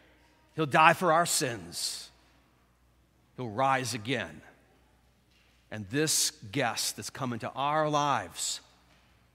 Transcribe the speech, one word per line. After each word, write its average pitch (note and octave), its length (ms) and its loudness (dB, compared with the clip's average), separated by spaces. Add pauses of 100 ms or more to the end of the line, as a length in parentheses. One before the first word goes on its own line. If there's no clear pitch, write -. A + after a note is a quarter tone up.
(560)
He'll D#3 100 0
die D#3+ 280 8
for E3+ 200 4
our E3+ 120 6
sins. A2 840 -4 (1300)
He'll B2+ 140 -8
rise B2+ 440 0
again. G#2+ 480 -6 (1300)
And G#2+ 200 -10
this D3+ 420 0 (200)
guest A#2 440 -2
that's - 140 -10
come B2+ 240 -6
into A2+ 180 -8
our D3+ 380 0
lives C#3 720 -2 (720)